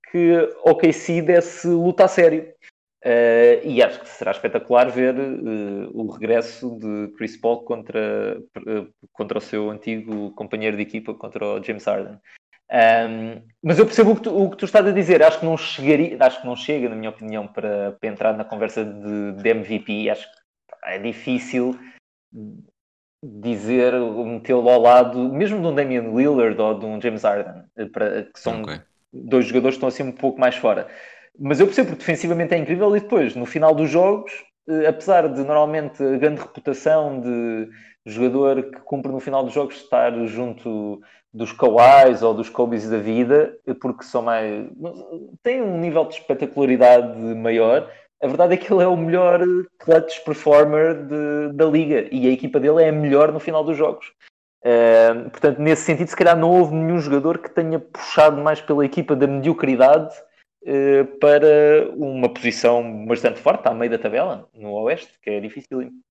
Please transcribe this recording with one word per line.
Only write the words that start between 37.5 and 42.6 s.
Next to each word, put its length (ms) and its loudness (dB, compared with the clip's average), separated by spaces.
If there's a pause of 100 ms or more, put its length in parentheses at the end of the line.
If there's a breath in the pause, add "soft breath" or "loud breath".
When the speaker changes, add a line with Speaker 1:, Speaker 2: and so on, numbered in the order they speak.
Speaker 1:
jogador 680 0
que 100 -20
cumpre 300 -8
no 80 -8
final 240 -4
dos 100 -8
jogos 220 -6
estar 380 -2 (120)
junto 760 -10 (320 soft breath)
dos 200 -10
Kawhis 680 8
ou 120 4
dos 160 -6
Kobes 400 -4